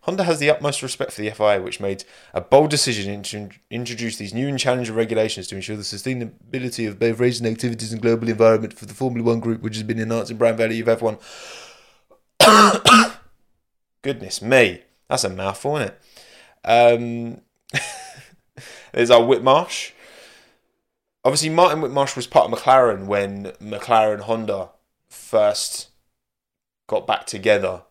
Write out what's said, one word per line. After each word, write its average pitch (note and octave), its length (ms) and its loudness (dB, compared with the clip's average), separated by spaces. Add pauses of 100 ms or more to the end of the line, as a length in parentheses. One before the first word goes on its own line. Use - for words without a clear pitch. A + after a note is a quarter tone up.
"Honda F#3+ 220 -4
has E3 160 0
the C#3+ 100 2
utmost D3 320 0
respect C3+ 300 -8
for G#2 100 -12
the G#2+ 80 -4
F G#2 100 -14
I G#2 160 4
A, F#2+ 60 -4
which - 180 -10
made G2 240 -6 (300)
a F2 80 -4
bold D3 280 4
decision G#2 540 -4
to - 140 -12
in-, G2+ 140 -12 (180)
introduce A#2 480 -8
these G2+ 160 -12
new B2+ 140 -4
and C#3 120 -6
challenging B2 360 -4
regulations A2 520 -2
to G2+ 80 -12
ensure G#2 220 -10
the G#2 60 -12
sustainability A#2+ 1040 -8
of G2+ 120 -10
both A#2 200 0
racing A#2+ 280 0
activities A2+ 460 -6
and G#2+ 80 -8
global A2+ 260 2
environment A2+ 460 4
for - 120 -20
the G#2 80 -18
Formula A#2+ 320 -4
One A#2 140 0
group, A#2 220 -4
which G#2+ 140 -8
has A2 80 -8
been A2+ 160 -6
enhancing A2+ 380 -6
brand A#2 200 2
value A2+ 260 -2
of A#2 60 0
F A2+ 120 0
one." G#2+ 160 -2 (1200)
<coughs> G#3 720 6 (880)
Goodness G#2+ 400 -8
me. G#2+ 400 4 (260)
That's - 160 -2
a G2 60 -2
mouthful, G2 480 -6
isn't A#2 120 -4
it? - 120 -20 (640)
Um, A#2 800 2 (320)
<laughs> C#3+ 80 -2 (1120)
there's - 200 2
our A#2+ 100 8
Whitmarsh. C3 720 0 (1300)
Obviously, D3 260 0
Martin D#3+ 320 2
Whitmarsh C#3 340 -2
was B2+ 120 -10
part A#2 240 4
of A2+ 60 -2
McLaren A#2 480 4
when G2+ 460 -4 (100)
McLaren G#2+ 600 0
Honda G#2 480 -6 (420)
first - 760 -2 (1000)
got - 200 -4
back - 180 -2
together. G2 640 0